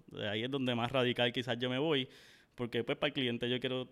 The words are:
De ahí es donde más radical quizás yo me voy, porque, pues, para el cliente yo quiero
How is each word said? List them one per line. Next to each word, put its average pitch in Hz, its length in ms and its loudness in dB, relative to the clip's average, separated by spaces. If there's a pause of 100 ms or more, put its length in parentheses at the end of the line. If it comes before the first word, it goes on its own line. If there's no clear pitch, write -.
De 107 200 -6
ahí 107 140 0
es 127 80 -2
donde 131 240 0
más 117 180 0
radical 123 400 4
quizás 123 280 -2
yo 127 100 0
me 127 80 -2
voy, 139 320 0 (460)
porque, 120 280 -2
pues, 139 140 -2
para 147 120 0
el 135 40 -12
cliente 123 340 0
yo 123 120 2
quiero 127 320 -2